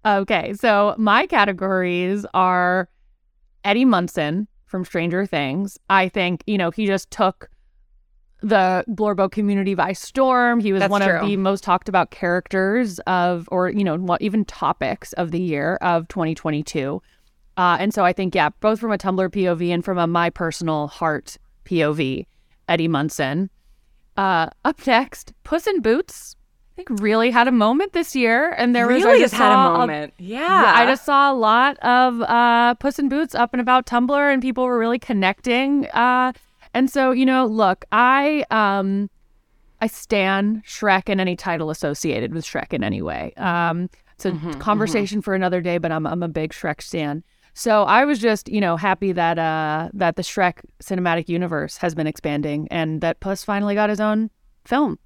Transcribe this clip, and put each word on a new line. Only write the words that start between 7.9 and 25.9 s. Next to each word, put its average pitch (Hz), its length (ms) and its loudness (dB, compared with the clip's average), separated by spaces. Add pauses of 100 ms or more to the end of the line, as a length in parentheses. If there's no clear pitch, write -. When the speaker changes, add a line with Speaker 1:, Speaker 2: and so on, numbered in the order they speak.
Speaker 1:
the 185 480 2
Blorbo 196 420 0
community 196 440 0
by 175 180 -2
storm. 247 680 2
He 202 140 0
was 190 80 2
Speaker 2:
That's 196 100 2
Speaker 1:
one 202 100 2
Speaker 2:
true. 190 140 2
Speaker 1:
of 165 100 -2
the 202 120 0
most 190 260 0
talked - 240 0
about 190 240 0
characters 190 960 -2
of, 175 420 0
or, 180 200 0
you 202 160 0
know, 160 120 0
what, 180 240 -2
even 208 220 0
topics - 720 -4
of 170 180 -4
the 170 80 -4
year 160 420 -2
of 170 280 -2
twenty 160 260 -4
twenty-two. 151 680 -4 (540)
Uh, 175 240 2
and 202 140 0
so 202 100 2
I 180 80 4
think, 185 240 -4
yeah, 151 140 2 (100)
both 214 220 0
from 226 100 -4
a 196 60 0
Tumblr 185 340 -2
P 190 160 0
O 175 80 0
V 175 160 -2
and 175 140 -2
from 185 120 -2
a 170 80 2
my 170 240 0
personal 160 580 -4
heart - 500 -4 (260)
P 170 180 -2
O 151 120 0
V, 135 340 -4 (400)
Eddie 165 220 0
Munson. 151 600 -2 (680)
Uh, 180 320 0 (160)
up 294 200 -4
next, 254 460 0 (140)
Puss 330 200 -2
in 381 160 -2
Boots. - 540 -2 (380)